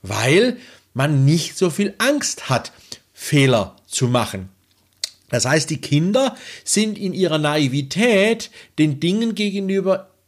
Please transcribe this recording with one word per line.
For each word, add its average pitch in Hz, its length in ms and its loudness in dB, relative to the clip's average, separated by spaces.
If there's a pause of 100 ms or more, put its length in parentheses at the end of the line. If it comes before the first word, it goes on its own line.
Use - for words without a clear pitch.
weil 139 560 2 (360)
man 135 300 2
nicht 160 340 2
so 180 120 2
viel 202 280 -2
Angst - 520 -2
hat, - 240 -2 (400)
Fehler 131 600 2 (100)
zu - 220 -2
machen. 104 420 -2 (800)
Das 123 160 -2
heißt, 151 240 0
die - 120 -6
Kinder 214 540 0 (280)
sind 214 340 0
in 185 160 -4
ihrer 165 240 0
Naivität 156 1120 0 (300)
den 151 200 2
Dingen 208 360 0
gegenüber 190 760 -2 (180)